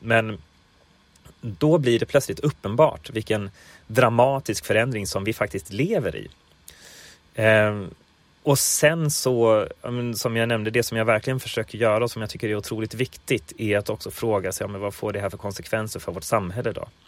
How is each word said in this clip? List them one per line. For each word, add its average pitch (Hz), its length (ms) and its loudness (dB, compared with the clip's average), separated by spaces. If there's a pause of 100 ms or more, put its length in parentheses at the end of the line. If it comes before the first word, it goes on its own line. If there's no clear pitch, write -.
men 113 380 0 (1040)
då 151 380 2
blir 120 200 2
det - 80 -2
plötsligt - 340 0
uppenbart 139 680 0
vilken 107 400 -2 (360)
dramatisk 120 800 4
förändring 110 420 0
som 98 180 -4
vi 110 80 0
faktiskt - 400 -6
lever 135 440 -2
i. 50 120 -12 (1080)
Ehm, 107 560 4 (520)
och 143 160 4
sen 156 520 2
så, 117 560 4 (160)
ja, - 80 -8
men 120 240 -4
som 113 220 -4
jag 117 120 2
nämnde, 110 220 -2
det 117 120 2
som 113 160 -4
jag 110 60 0
verkligen 117 360 0
försöker - 380 -6
göra 110 260 2
och 117 60 -2
som 113 120 -8
jag 104 80 -6
tycker - 180 -6
är 107 80 -2
otroligt 110 380 -6
viktigt - 640 -4
är 104 200 0
att 104 120 -2
också 107 200 -8
fråga 98 420 -2
sig, - 120 -6
ja, 98 40 -4
men 101 120 -10
vad 101 140 -6
får 107 180 -6
det 101 80 -6
här 101 100 -4
för 98 80 -10
konsekvenser 104 600 -6
för - 120 -8
vårt 90 120 -10
samhälle 107 480 -2
då? - 160 -10 (200)